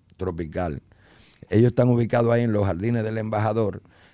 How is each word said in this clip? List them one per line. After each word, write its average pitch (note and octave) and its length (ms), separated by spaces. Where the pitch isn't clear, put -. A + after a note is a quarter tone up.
tropical. E2+ 680
Ellos A#2 200
están B2 180
ubicados A#2+ 440
ahí A#2+ 120
en A2+ 80
los G#2 120
Jardines G#2 380
del A2 160
Embajador. G#2+ 640